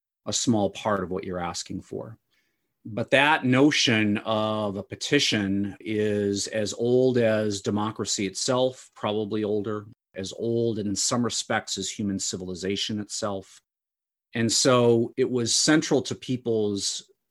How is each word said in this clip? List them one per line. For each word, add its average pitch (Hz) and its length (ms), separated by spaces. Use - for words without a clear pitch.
a 104 60
small 104 380
part 98 340
of 85 60
what 92 140
you're 92 140
asking 87 440
for." - 360
But 113 240
that 143 340
notion 123 800
of 107 540
a 98 40
petition 101 960
is 104 680
as 107 260
old 123 460
as 110 420
democracy 107 680
itself, 127 680
probably 107 500
older, 107 400
as 92 180
old 117 460
in 101 180
some 120 260
respects - 540
as 95 140
human 101 280
civilization 92 800
itself. 101 600
And 117 180
so 120 680
it 127 120
was 120 240
central 151 480
to - 120
people's 107 880